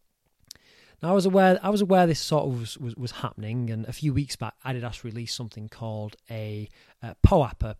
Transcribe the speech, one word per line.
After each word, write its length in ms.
Now, 80
I 20
was 140
aware, 360
I 60
was 140
aware 240
this 140
sort 260
of 120
was, 200
was, 180
was 140
happening, 580
and 160
a 80
few 220
weeks 200
back, 200
Adidas 400
released 320
something 320
called 480
a, 400
uh, 100
poap, 400
a 180